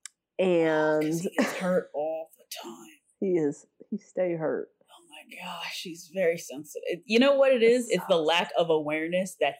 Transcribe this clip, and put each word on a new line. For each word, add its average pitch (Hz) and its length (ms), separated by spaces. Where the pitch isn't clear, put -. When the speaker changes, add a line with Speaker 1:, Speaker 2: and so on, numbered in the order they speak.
Speaker 1:
And 160 640
Speaker 2:
Oh, 156 40
'cause 165 140
he 196 160
gets - 160
hurt 180 400
all 160 440
the - 60
time. 339 240
Speaker 1:
He 185 180
is, 147 300
he 214 100
stay 180 360
hurt. 143 340
Speaker 2:
Oh - 200
my - 360
gosh, - 380
he's 170 300
very 175 240
sensitive. - 680
You 220 140
know 277 160
what 269 180
it 240 100
is? 233 260
Speaker 1:
It - 60
Speaker 2:
It's 175 120
the 190 80
Speaker 1:
sucks. 160 120
Speaker 2:
lack 170 300
of 165 120
awareness 160 680
that 143 200